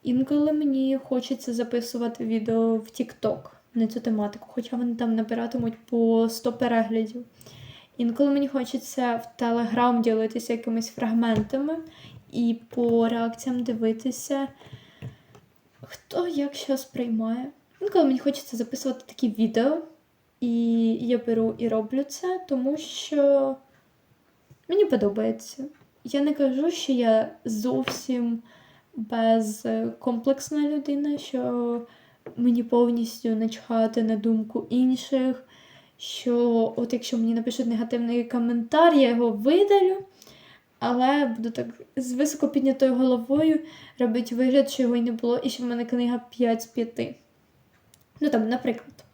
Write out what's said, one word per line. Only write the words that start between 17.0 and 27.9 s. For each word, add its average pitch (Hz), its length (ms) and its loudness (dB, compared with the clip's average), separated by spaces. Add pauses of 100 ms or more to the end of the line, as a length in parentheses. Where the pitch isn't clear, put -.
Інколи 294 240 4
мені 262 140 2
хочеться - 380 -4
записувати 254 500 -6
такі - 220 -2
відео, 226 500 2 (640)
і 240 120 -2 (420)
я 240 240 0
беру 226 400 0
і 233 100 -2
роблю 220 340 -2
це, 370 460 -6
тому 269 280 -2
що 277 800 0 (1120)
мені 392 160 4
подобається. 220 800 -2 (400)
Я 277 160 -2
не 294 140 2
кажу, 277 360 0
що 330 220 -4
я 226 400 2 (120)
зовсім 240 1000 -2 (540)